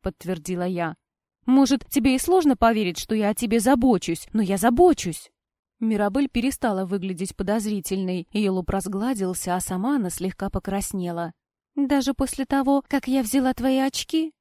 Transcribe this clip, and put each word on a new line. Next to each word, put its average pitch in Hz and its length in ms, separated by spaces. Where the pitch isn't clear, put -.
подтвердила 180 600
я. 175 320
«Может, 262 440
тебе 262 260
и 269 40
сложно 339 360
поверить, 214 420
что - 180
я 214 140
о 214 60
тебе 233 240
забочусь, 226 720
но 220 100
я 196 160
забочусь». 240 720
Мирабель 220 500
перестала 233 560
выглядеть 185 500
подозрительной, 190 960
ее 208 220
лоб 180 160
разгладился, 196 840
а 185 40
сама 196 380
она 196 120
слегка 190 400
покраснела. 180 840
«Даже 277 380
после 262 320
того, 277 420
как 277 200
я 262 140
взяла 254 320
твои 262 260
очки?» 311 600